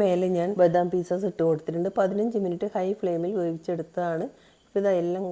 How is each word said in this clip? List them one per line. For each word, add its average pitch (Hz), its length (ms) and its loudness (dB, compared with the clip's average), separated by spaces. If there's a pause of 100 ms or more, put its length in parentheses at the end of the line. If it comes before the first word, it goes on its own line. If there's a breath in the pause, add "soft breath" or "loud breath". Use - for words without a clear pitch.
മേലെ 185 260 2 (100)
ഞാൻ 175 120 0 (120)
ബദാം 175 320 6
പീസസ് 180 380 -2
ഇട്ട് - 160 -4
കൊടുത്തിട്ടുണ്ട്. 165 420 0 (100)
പതിനഞ്ച് 208 460 0
മിനിറ്റ് 180 300 -4
ഹൈ 185 120 -2 (140)
ഫ്ലെയിമിൽ 175 400 -2
വേവിച്ചെടുത്തതാണ്. 170 840 -4 (380 soft breath)
ഇപ്പോൾ - 180 -2
ഇതെല്ലാം 185 480 0